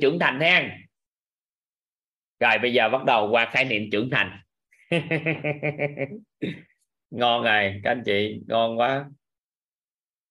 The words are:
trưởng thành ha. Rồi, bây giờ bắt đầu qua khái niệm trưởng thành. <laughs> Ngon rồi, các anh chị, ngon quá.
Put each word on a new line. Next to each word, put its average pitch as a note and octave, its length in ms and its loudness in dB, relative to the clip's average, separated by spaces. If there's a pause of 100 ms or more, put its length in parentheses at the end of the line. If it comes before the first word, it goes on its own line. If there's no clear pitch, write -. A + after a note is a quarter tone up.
trưởng C#3+ 180 4
thành C#3 220 0
ha. D#3+ 380 2 (1600)
Rồi, A2+ 220 4
bây B2 100 0
giờ A#2 160 4
bắt B2 180 0
đầu A2 240 4
qua A#2 220 2
khái C3 120 2
niệm G#2+ 280 -2
trưởng A#2 200 -2
thành. G2+ 280 -2 (500)
<laughs> D3+ 1300 -4 (920)
Ngon A#2 340 0
rồi, G2+ 400 2
các A#2+ 60 0
anh B2 160 -2
chị, G#2 400 0
ngon A2+ 320 0
quá. C3+ 320 0 (1200)